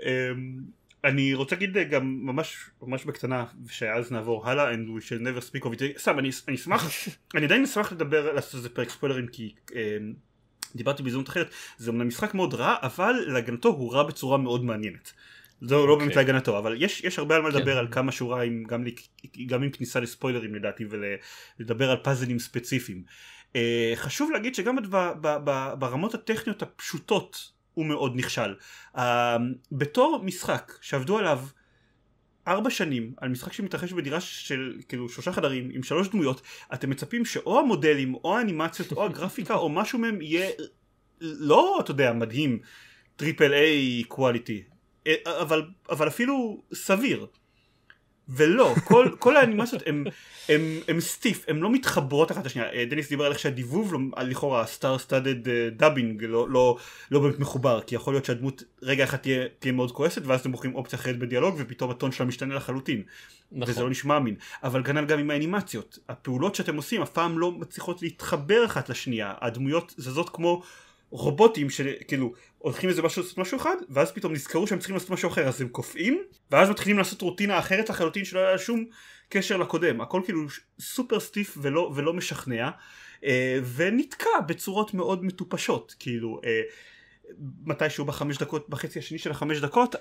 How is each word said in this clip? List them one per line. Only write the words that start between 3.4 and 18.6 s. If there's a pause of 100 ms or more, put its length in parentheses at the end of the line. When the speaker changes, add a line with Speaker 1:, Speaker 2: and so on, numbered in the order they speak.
Speaker 1:
שאז
נעבור
הלאה,
and
we
shall
never
speak
of
it.
סתם,
אני, (180)
אני
אשמח,
Speaker 2:
<laughs>
Speaker 1:
אני
עדיין
אשמח
לדבר,
לעשות
איזה
פרק
ספוילרים,
כי, (200)
אמ, (600)
דיברתי
בהזדמנות
אחרת, (280)
זה
אומנם
משחק
מאוד
רע,
אבל (120)
להגנתו
הוא
רע
בצורה
מאוד
מעניינת. (480)
זה
לא
באמת
Speaker 2:
אוקיי.
Speaker 1:
להגנתו,
אבל
יש,
יש
הרבה
על
מה
Speaker 2:
כן.
Speaker 1:
לדבר,
על
כמה
שהוא
רע,
עם,